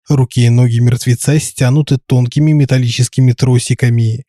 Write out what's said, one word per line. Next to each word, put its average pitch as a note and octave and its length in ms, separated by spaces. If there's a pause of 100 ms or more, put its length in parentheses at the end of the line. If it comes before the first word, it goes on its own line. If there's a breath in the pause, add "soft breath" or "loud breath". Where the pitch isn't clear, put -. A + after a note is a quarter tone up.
Руки C3 340
и A#2 60
ноги A#2 300
мертвеца A#2+ 600
стянуты C#3 640
тонкими C3+ 460
металлическими B2+ 800
тросиками. A#2+ 960